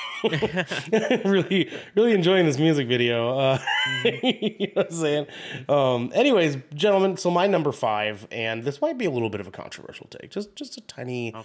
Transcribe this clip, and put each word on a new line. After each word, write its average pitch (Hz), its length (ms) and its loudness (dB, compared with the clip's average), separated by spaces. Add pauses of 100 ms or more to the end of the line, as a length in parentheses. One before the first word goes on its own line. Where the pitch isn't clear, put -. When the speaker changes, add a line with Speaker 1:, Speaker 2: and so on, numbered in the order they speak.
(220)
Speaker 1:
<laughs> - 80 2 (920)
Speaker 2:
Really, 190 480 2 (240)
really 226 180 4
enjoying 180 320 4
this 139 120 2
music 151 320 4
video. 120 480 2
Uh, 135 260 2
<laughs> - 60 -4 (340)
Speaker 1:
Mm-hmm. 240 240 0 (340)
Speaker 2:
you 196 60 -2
know - 60 -6
what - 140 2
I'm - 40 -12
saying? 147 360 0 (420)
Um, 127 440 2
anyways, 185 440 4 (180)
gentlemen, 190 420 2
so 175 140 0
my 175 160 2
number 165 240 2
five, 107 600 -2
and 113 320 -4
this 139 180 -4
might 302 160 -2
be 240 80 -4
a 165 40 2
little 117 200 0
bit 101 120 -6
of 92 60 -10
a 98 40 -18
controversial - 560 -16
take, - 220 -18
just, 208 260 -10
just 262 220 -14
a 226 40 -20
tiny 123 520 -8
Speaker 1:
A 113 120 -14